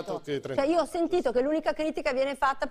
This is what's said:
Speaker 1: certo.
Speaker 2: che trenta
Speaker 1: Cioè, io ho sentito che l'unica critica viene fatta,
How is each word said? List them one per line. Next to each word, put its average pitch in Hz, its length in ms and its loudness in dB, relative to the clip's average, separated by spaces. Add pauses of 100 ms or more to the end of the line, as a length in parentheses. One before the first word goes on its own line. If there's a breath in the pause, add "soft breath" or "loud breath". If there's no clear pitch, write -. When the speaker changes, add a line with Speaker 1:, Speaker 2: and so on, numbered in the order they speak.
(120)
Speaker 1:
certo. 175 140 -4
Speaker 2:
che 143 160 -2
trenta 139 200 -2
Speaker 1:
Cioè, 294 100 2
io 339 100 4
ho 277 40 0
sentito 339 460 0
che 247 100 2
l'unica 311 320 0
critica 311 380 -2
viene 269 240 0
fatta, 269 360 0